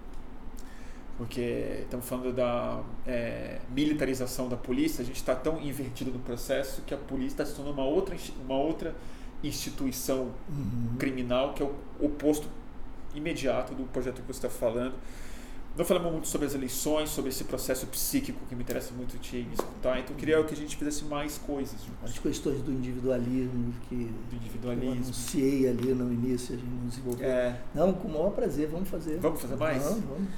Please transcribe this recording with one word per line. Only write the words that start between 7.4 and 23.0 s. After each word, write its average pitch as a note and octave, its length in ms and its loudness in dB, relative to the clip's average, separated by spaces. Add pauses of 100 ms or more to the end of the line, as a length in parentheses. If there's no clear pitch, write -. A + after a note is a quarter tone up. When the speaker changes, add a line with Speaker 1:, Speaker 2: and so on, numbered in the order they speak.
Speaker 1:
se - 100 -2
tornando C#3+ 240 -4
uma C3+ 80 4
outra F#3 280 4
insti-, - 180 -6 (120)
uma C3+ 120 0
outra D#3 360 0 (500)
instituição C3 880 0 (180)
Speaker 2:
Uhum. A#2+ 480 0
Speaker 1:
criminal, C3 560 2
que - 80 -2
é C#3+ 40 4
o C#3 80 0 (280)
oposto D3 460 4 (680)
imediato C3 580 0
do C3 100 -4
projeto B2 380 -2
que - 120 -6
você - 80 -8
tá B2 80 0
falando. A#2+ 440 2 (840)
Não E3+ 100 2
falamos E3+ 260 4
muito D#3+ 160 0
sobre D3 200 2
as C3 80 0
eleições, D3+ 560 2
sobre C3+ 180 0
esse - 140 -2
processo B2+ 420 0
psíquico - 540 0 (100)
que B2+ 60 -4
me A#2+ 80 -2
interessa - 320 -2
muito B2 240 -2
te A#2+ 340 -4
escutar. - 460 2
Então, B2+ 160 -6
eu A#2+ 40 -6
queria D3+ 240 6
que - 120 -2
a - 20 -4
gente D3 180 -4
fizesse D3 300 0
mais D3 320 -2
coisas C#3 460 -2
juntos. - 200 -8
Speaker 2:
As - 140 -2
questões C3 460 0
do B2 80 0
individualismo B2+ 1000 2 (160)